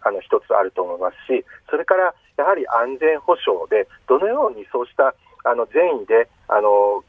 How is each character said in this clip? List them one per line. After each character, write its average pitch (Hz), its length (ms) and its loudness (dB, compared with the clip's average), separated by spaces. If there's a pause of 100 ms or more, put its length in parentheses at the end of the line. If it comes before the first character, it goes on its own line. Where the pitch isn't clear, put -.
は、 - 60 -2
あ 104 40 0
の、 98 80 -8
一 - 200 -2
つ - 140 -2
あ 101 80 4
る 95 100 -4
と 95 100 -4
思 87 140 -6
い 90 40 -16
ま 92 100 -4
す - 220 -10
し、 - 120 -2 (260)
そ 151 60 -2
れ 165 80 -6
か - 100 0
ら 185 200 0 (220)
や 143 80 -2
は 190 100 2
り 147 140 -4
安 120 300 -2
全 156 220 0
保 170 160 0
障 90 340 -4
で、 104 180 0 (200)
ど 131 100 4
の 180 80 0
よ 247 280 -2
う 110 40 -16
に 104 140 -16
そ 123 100 -4
う 117 40 -8
し - 100 -20
た、 135 180 2 (300)
あ 120 100 0
の、 117 120 -2
善 151 360 0
意 95 40 -14
で、 113 220 2 (200)
あ 107 120 2
の、 104 480 2